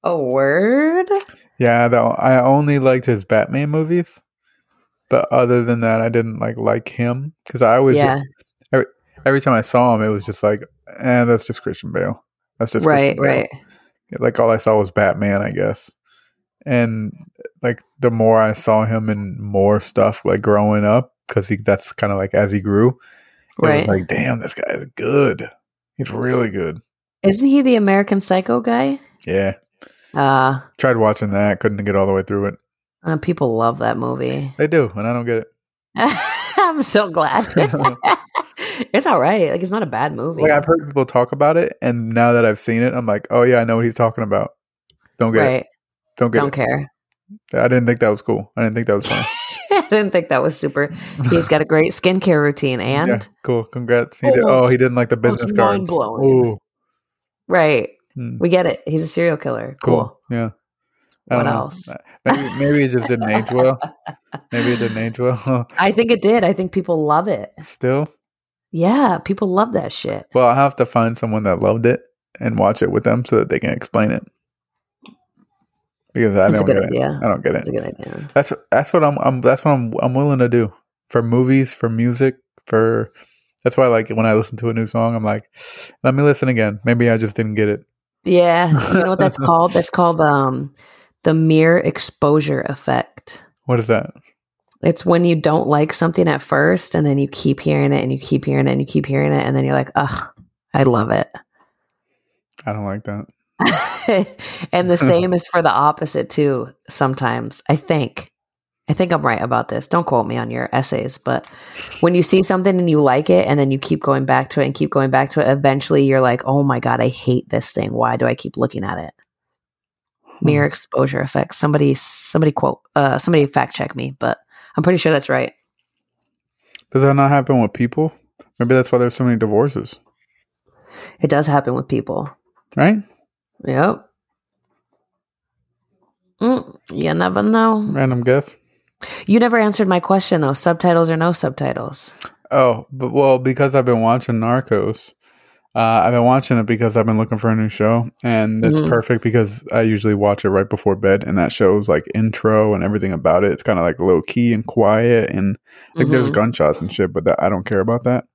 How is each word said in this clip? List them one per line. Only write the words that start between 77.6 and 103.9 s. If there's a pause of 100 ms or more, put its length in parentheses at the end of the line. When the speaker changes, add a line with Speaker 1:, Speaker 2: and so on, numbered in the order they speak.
Speaker 1:
a
good
idea.
Speaker 2:
That's, (180)
that's
what
I'm,
I'm,
that's
what
I'm,
I'm
willing
to
do (360)
for
movies,
for
music, (280)
for, (520)
that's
why,
like,
when
I
listen
to
a
new
song,
I'm
like, (540)
"Let
me
listen
again.
Maybe
I
just
didn't
get
it." (420)
Speaker 1:
Yeah. (220)
You
know
what
that's
Speaker 2:
<laughs>
Speaker 1:
called?
That's
called,
um, (500)
the
mere
exposure
effect. (220)
Speaker 2:
What
is
that? (720)
Speaker 1:
It's
when
you
don't
like
something
at
first,
and
then
you
keep
hearing
it,
and
you
keep
hearing
it,
and
you
keep
hearing
it,
and
then
you're
like,
"Ugh, (460)
I
love
it." (1400)
Speaker 2:
I
don't
like
that. (340)
Speaker 1:
<laughs> (440)